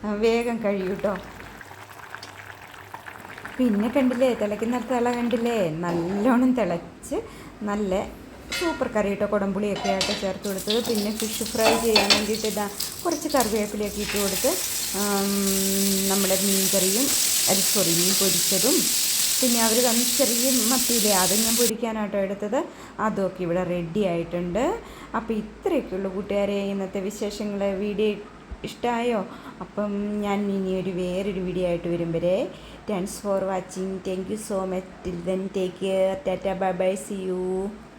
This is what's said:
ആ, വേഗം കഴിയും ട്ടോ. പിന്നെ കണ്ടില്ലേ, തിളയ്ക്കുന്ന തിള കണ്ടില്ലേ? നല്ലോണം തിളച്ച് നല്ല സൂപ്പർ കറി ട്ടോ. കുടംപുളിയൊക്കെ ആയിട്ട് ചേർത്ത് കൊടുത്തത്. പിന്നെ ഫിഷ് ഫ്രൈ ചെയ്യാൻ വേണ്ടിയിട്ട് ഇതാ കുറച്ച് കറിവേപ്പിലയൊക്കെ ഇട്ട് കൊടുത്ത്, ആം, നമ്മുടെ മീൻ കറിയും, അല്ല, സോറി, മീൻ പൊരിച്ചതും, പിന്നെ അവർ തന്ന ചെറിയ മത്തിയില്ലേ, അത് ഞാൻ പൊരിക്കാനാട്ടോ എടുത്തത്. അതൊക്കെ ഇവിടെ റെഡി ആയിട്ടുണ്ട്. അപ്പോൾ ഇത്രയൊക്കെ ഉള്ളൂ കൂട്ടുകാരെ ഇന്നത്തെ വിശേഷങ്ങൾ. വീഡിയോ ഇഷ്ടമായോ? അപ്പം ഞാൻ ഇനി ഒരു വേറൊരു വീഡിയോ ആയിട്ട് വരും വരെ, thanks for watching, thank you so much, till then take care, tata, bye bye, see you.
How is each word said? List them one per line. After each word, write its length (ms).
ആ, 100
വേഗം 380
കഴിയും 400
ട്ടോ. 120
പിന്നെ 360
കണ്ടില്ലേ, 340
തിളയ്ക്കുന്ന 360
തിള 280
കണ്ടില്ലേ? 420
നല്ലോണം 760
തിളച്ച് 600
നല്ല 240
സൂപ്പർ 380
കറി 240
ട്ടോ. 120
കുടംപുളിയൊക്കെ 600
ആയിട്ട് 280
ചേർത്ത് 280
കൊടുത്തത്. 300
പിന്നെ 220
ഫിഷ് 320
ഫ്രൈ 180
ചെയ്യാൻ 300
വേണ്ടിയിട്ട് 360
ഇതാ 140
കുറച്ച് 320
കറിവേപ്പിലയൊക്കെ 720
ഇട്ട് 180
കൊടുത്ത്, 280
ആം, 340
നമ്മുടെ 340
മീൻ 180
കറിയും, 300
അല്ല, 120
സോറി, 260
മീൻ 220
പൊരിച്ചതും, 560
പിന്നെ 240
അവർ 120
തന്ന 160
ചെറിയ 260
മത്തിയില്ലേ, 400
അത് 100
ഞാൻ 160
പൊരിക്കാനാട്ടോ 580
എടുത്തത്. 320
അതൊക്കെ 400
ഇവിടെ 160
റെഡി 280
ആയിട്ടുണ്ട്. 500
അപ്പോൾ 240
ഇത്രയൊക്കെ 560
ഉള്ളൂ 180
കൂട്ടുകാരെ 460
ഇന്നത്തെ 380
വിശേഷങ്ങൾ. 520
വീഡിയോ 260
ഇഷ്ടമായോ? 520
അപ്പം 280
ഞാൻ 160
ഇനി 160
ഒരു 100
വേറൊരു 460
വീഡിയോ 240
ആയിട്ട് 240
വരും 200
വരെ, 220
thanks 340
for 160
watching, 400
thank 260
you 80
so 100
much, 160
till 240
then 160
take 240
care, 340
tata, 360
bye 180
bye, 160
see 240
you. 580